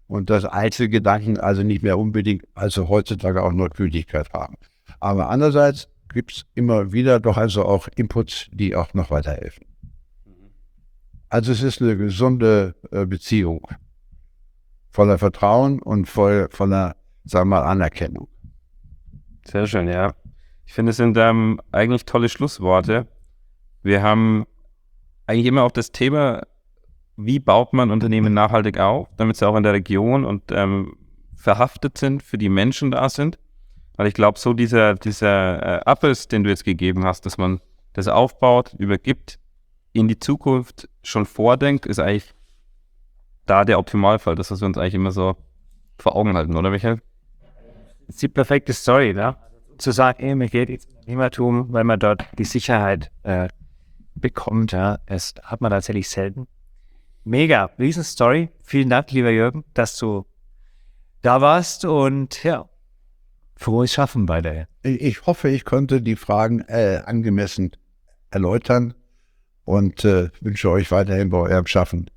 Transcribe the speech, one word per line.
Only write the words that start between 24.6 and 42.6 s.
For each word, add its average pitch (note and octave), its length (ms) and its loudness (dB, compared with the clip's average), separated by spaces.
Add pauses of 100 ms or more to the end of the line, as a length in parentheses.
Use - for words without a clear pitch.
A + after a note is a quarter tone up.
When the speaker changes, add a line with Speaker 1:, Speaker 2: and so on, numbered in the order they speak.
Speaker 2:
eigentlich A#2 200 0
immer C3 160 4
auch A#2+ 100 2
das A#2 200 -6
Thema, C3+ 500 0 (760)
wie A2+ 220 -2
baut A#2 340 2
man B2+ 180 2
Unternehmen A2 440 2
nachhaltig G#2 440 2
auf, G#2+ 380 0
damit A2 200 0
sie G#2+ 100 0
auch G#2 100 2
in G#2+ 60 2
der G#2 120 4
Region G#2+ 500 0
und, G2+ 260 -6
ähm, G2 460 -2 (400)
verhaftet A#2+ 600 -2
sind, C#3 240 -2
für - 160 -8
die G#2 100 -2
Menschen A2+ 420 0
da B2+ 180 0
sind. D3 300 -4 (580)
Weil G2+ 120 0
ich G2+ 60 -4
glaub, G#2 240 2
so B2 160 0
dieser, A2+ 400 4
dieser, G2 680 0
äh, F2+ 220 -4
Abriss, C3+ 420 2
den G#2+ 160 0
du G2+ 80 2
jetzt F#2+ 140 -2
gegeben F#2 400 0
hast, F2+ 220 -4
dass G2 120 -10
man F#2 220 -2 (320)
das G2 160 -4
aufbaut, B2 720 2
übergibt, G2+ 600 -4 (540)
in A2 160 2
die A2 100 -2
Zukunft C3 720 -4 (140)
schon G#2+ 240 -4
vordenkt, C3+ 600 0
ist F2+ 140 -4
eigentlich G2+ 340 -2 (1120)